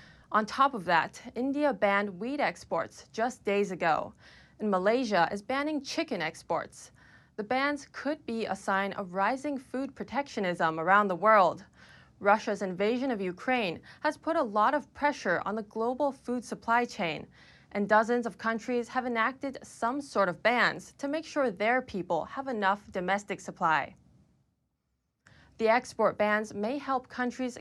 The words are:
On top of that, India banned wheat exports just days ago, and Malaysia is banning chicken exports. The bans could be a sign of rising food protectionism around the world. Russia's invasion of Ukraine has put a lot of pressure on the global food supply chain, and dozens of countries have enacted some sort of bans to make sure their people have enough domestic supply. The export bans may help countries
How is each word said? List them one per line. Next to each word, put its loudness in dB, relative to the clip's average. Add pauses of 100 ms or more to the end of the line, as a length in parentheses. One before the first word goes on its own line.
(320)
On 2
top 2
of -8
that, 2 (140)
India 0
banned 0
wheat -4
exports -4
just -2
days 2
ago, 0 (460)
and 0
Malaysia 4
is -6
banning -2
chicken -4
exports. -6 (440)
The -6
bans -2
could -6
be -4
a -4
sign 0
of -8
rising 0
food -8
protectionism -2
around 6
the -2
world. 6 (560)
Russia's 2
invasion 0
of -2
Ukraine -2 (220)
has 0
put -2
a 2
lot 2
of -4
pressure 0
on -4
the -6
global -2
food -6
supply 0
chain, -4 (460)
and -2
dozens 4
of -10
countries -2
have -4
enacted -2
some -4
sort 0
of -4
bans 2
to -4
make -4
sure 0
their 0
people -4
have -10
enough 0
domestic -2
supply. 0 (1600)
The 4
export 2
bans 0
may -2
help -4
countries -4